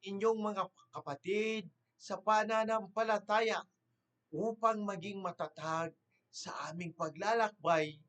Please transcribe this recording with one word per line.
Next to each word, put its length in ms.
inyong 320
mga 260
kapatid, 720
sa 220
pananampalataya 1400
upang 540
maging 340
matatag 720
sa 220
aming 240
paglalakbay 1040